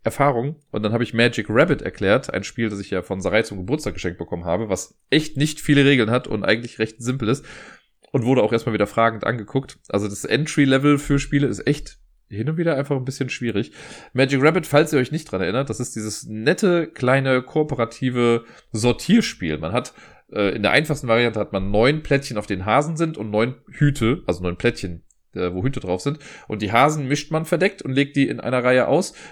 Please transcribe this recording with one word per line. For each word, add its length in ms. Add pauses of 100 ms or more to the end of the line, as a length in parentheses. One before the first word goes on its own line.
Erfahrung 520 (140)
und 120
dann 100
habe 100
ich 120
Magic 340
Rabbit 320
erklärt, 480
ein 160
Spiel, 240
das 100
ich 120
ja 100
von 220
Sarai 180
zum 160
Geburtstag 380
geschenkt 240
bekommen 260
habe, 240
was 300 (100)
echt 300
nicht 240
viele 240
Regeln 240
hat 180
und 160
eigentlich 340
recht 240
simpel 280
ist. 160 (640)
Und 160
wurde 160
auch 100
erstmal 220
wieder 120
fragend 380
angeguckt. 540 (100)
Also 180
das 200
Entry-Level 720
für 200
Spiele 280
ist 200
echt 300 (320)
hin 220
und 80
wieder 180
einfach 180
ein 120
bisschen 240
schwierig. 420 (400)
Magic 300
Rabbit, 240
falls 260
ihr 60
euch 140
nicht 200
dran 80
erinnert, 300
das 100
ist 160
dieses 300
nette, 640
kleine, 520
kooperative 1040 (260)
Sortierspiel. 840
Man 160
hat, 220 (360)
äh, 240
in 60
der 120
einfachsten 360
Variante 320
hat 140
man 160
neun 320
Plättchen, 340
auf 100
denen 200
Hasen 320
sind 180
und 140
neun 240 (160)
Hüte, 560
also 160
neun 160
Plättchen, 460 (300)
äh, 200
wo 100
Hüte 160
drauf 220
sind. 160 (280)
Und 140
die 120
Hasen 360
mischt 220
man 160
verdeckt 340
und 120
legt 240
die 120
in 100
einer 240
Reihe 240
aus. 280 (180)